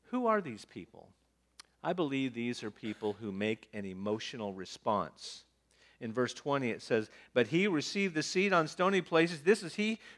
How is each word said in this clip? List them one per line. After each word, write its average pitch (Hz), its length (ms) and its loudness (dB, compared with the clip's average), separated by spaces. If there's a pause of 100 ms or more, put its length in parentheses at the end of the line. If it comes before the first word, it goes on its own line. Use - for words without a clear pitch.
(140)
Who 247 140 0
are 214 140 4
these 120 220 -8
people? 87 460 -16 (760)
I 160 100 0
believe 135 420 0
these 120 260 -2
are 113 80 -6
people 104 500 -4
who 110 120 -6
make 107 420 -2
an 104 100 -6
emotional 101 680 -4
response. - 880 -4 (560)
In 113 140 -8
verse 123 220 0
twenty, 139 340 0
it 98 140 -4
says, 110 260 2 (240)
"But 120 140 6
he 170 200 4
received 185 460 0
the 151 80 0
seed 190 320 2
on 165 140 6
stony 185 340 2
places. 165 400 2
This 196 220 4
is 160 100 -8
he 214 260 -2 (180)